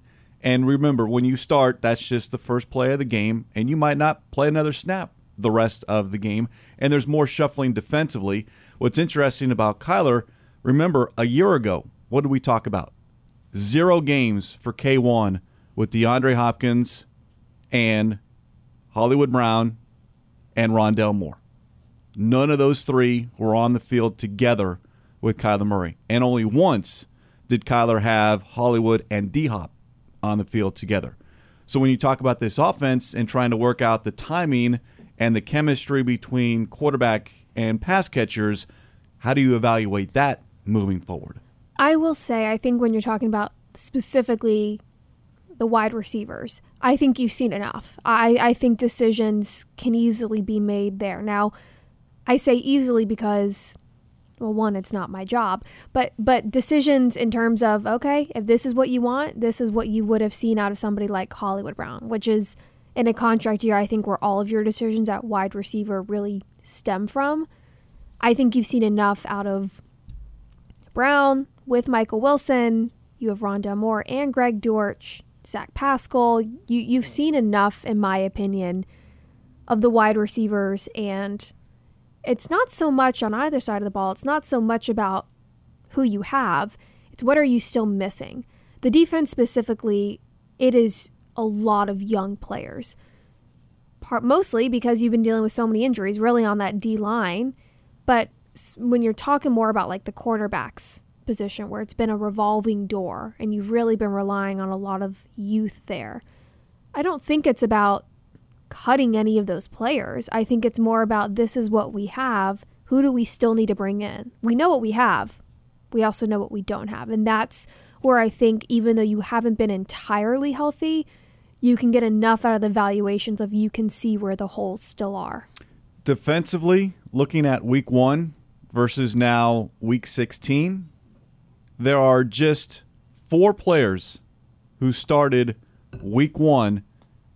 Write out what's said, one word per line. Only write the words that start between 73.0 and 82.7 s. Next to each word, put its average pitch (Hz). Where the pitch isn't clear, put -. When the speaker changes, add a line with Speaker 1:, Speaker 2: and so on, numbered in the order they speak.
Speaker 2:
You 226
have 202
Rondale 202
Moore 214
and 269
Greg 240
Dortch, 214
Zach -
Pascal. 247
You, 226
you've 233
seen 302
enough, 208
in 214
my 190
opinion, 190
of 214
the 240
wide 220
receivers, 208
and 202
it's -
not 440